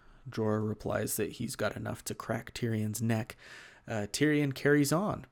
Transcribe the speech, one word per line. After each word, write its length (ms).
Jorah 380
replies 480
that 180
he's 220
got 200
enough 300
to 80
crack 400
Tyrion's 480
neck. 360
Uh, 240
Tyrion 420
carries 380
on, 400